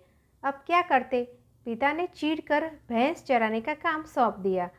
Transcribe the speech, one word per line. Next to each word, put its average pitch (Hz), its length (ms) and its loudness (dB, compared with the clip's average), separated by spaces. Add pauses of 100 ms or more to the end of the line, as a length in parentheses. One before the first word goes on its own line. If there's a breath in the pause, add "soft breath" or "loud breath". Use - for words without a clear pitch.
(440 soft breath)
अब 277 100 -2
क्या 339 280 2
करते? 247 560 0 (260)
पिता 240 280 0
ने 349 140 -2
चीढ़कर 311 600 -2 (220)
भैंस 254 360 0
चराने 226 360 2
का 294 140 -4
काम 311 300 -2
सौंप 233 300 0
दिया। 185 440 -2